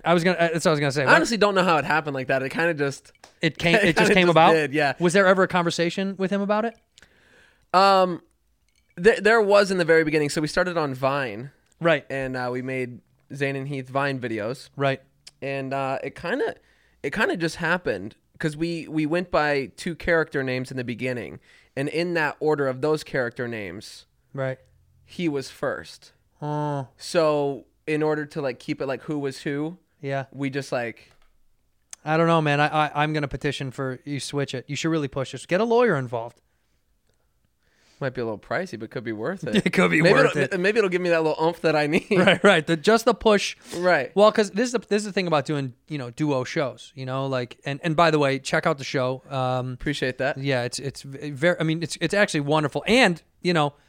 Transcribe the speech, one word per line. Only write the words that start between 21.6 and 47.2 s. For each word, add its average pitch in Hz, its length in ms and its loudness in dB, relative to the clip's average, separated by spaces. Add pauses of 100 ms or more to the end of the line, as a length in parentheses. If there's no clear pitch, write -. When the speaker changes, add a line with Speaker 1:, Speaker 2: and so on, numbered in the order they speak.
Speaker 2:
And 143 120 -4
in 175 260 -2
that 151 260 -2
order 143 280 0
of 131 120 -6
those 151 220 0
character 123 460 -4
names, 104 580 -12 (260)
Speaker 1:
Right. 131 260 -6 (460)
Speaker 2:
he 175 240 -6
was 139 220 -4
first. - 640 -8 (280)
Speaker 1:
Oh. 147 560 -4
Speaker 2:
So 147 680 0 (200)
in 151 160 0
order 151 240 0
to, 151 140 -10
like, 127 200 -4
keep 147 200 -8
it, 139 60 -4
like, 131 160 -6
who 151 160 -6
was 139 240 -6
who, 151 360 -6 (220)
Speaker 1:
Yeah. 135 320 -6
Speaker 2:
we 135 180 -6
just, 135 220 -8
like, 117 380 -6 (920)
Speaker 1:
I 156 120 0
don't 165 120 4
know, 165 140 4
man. 147 180 2
I, 147 80 2 (180)
I, 147 160 -4
I'm 156 100 0
gonna 147 160 -4
petition 139 440 -6
for 131 320 -6
you 143 160 -8
switch 143 340 -6
it. 127 140 -10
You 143 80 -8
should 165 140 -2
really 151 180 -2
push 135 240 -6
this. - 140 -14
Get 180 140 0
a 226 40 2
lawyer 233 320 2
involved. 120 440 -8 (1600)
Speaker 2:
Might 131 120 -6
be 123 80 -8
a 120 40 -4
little 110 160 -6
pricey, 139 380 -6
but 110 120 -12
could 123 140 -10
be 117 80 -6
worth 139 320 -8
Speaker 1:
<laughs> - 20 -8
Speaker 2:
it. - 200 0
Speaker 1:
It 190 60 2
could 185 180 4
be 165 120 2
Speaker 2:
Maybe 165 120 6
Speaker 1:
worth 202 220 4
Speaker 2:
it'll, 147 180 0
Speaker 1:
it. 180 60 -2
Speaker 2:
maybe 214 180 2
it'll 202 120 2
give 180 100 -2
me 180 100 0
that 165 120 2
little 156 200 0
oomph 170 200 0
that 156 140 2
I 147 100 2
need. 151 240 0
Speaker 1:
<laughs> - 0 -
Right, 185 340 4
right. 180 220 6
The, 165 100 0
just 220 280 2
the 233 100 2
push. - 420 2 (200)
Speaker 2:
Right. 170 380 2
Speaker 1:
Well, 208 180 8
'cause 208 180 0
this 214 160 -2
is 247 60 -6
the, 226 80 -2
this 202 220 -2
is - 20 -8
the 202 80 -8
thing 185 160 -2
about 147 180 2
doing, 139 280 -4 (140)
you 156 80 -8
know, 123 140 -8
duo 139 340 -2
shows, 127 520 -6
you 131 100 -12
know, 135 200 -4